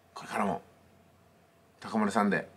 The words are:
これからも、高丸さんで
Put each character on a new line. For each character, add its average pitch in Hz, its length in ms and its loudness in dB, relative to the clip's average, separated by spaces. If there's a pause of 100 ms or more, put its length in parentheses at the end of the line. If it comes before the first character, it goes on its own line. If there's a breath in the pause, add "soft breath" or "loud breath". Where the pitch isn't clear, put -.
(120)
こ - 120 -16
れ - 40 -16
か - 100 -4
ら 104 60 0
も、 92 160 -2 (1160)
高 104 200 -4
丸 104 120 2
さ 104 140 4
ん 101 60 4
で 80 260 0